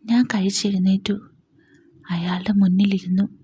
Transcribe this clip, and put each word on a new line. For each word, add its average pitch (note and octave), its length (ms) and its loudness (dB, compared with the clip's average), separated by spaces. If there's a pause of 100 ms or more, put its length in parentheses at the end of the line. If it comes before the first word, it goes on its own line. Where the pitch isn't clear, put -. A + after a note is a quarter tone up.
ഞാൻ A#3 180 2
കഴിച്ചെഴുന്നേറ്റു. G3 920 0 (880)
അയാളുടെ F3+ 480 -4
മുന്നിലിരുന്നു. F#3+ 720 2 (180)